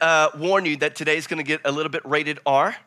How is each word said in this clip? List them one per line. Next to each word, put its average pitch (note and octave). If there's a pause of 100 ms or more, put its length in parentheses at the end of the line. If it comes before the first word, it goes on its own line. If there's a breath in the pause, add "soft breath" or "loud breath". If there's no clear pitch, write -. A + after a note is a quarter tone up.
uh, D#3+
warn F3+
you D3+
that D3+
today's D#3
gonna D#3+
get D3+
a C#3+
little D3+
bit D#3+
rated D3
R C#3+ (120)